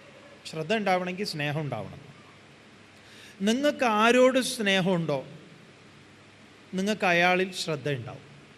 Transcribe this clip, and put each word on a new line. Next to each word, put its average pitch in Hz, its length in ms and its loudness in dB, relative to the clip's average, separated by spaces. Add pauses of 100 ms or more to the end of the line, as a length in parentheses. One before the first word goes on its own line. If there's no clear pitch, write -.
(460)
ശ്രദ്ധ 156 280 -4
ഉണ്ടാവണമെങ്കിൽ 185 520 -2
സ്നേഹം 147 340 -4
ഉണ്ടാവണം. 107 400 -8 (1400)
നിങ്ങൾക്ക് 269 440 0
ആരോട് 247 560 4
സ്നേഹമുണ്ടോ 180 840 0 (1500)
നിങ്ങൾക്ക് 196 320 -2
അയാളിൽ 180 460 4
ശ്രദ്ധ 151 380 -6
ഉണ്ടാവും. 110 340 -8 (340)